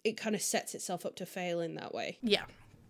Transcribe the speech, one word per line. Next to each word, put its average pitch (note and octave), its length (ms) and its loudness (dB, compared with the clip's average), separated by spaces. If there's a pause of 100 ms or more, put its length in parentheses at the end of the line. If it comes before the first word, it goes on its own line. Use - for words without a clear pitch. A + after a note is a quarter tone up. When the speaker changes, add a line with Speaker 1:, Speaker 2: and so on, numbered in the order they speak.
Speaker 1:
it A3 140 2
kind G#3+ 160 0
of G3 80 0
sets - 320 0
itself F#3+ 320 -4
up - 100 -6
to F#3+ 100 -6
fail F3 340 0
in D#3+ 160 -2
that - 180 -6
way. - 280 -4
Speaker 2:
Yeah, G#3 220 6 (460)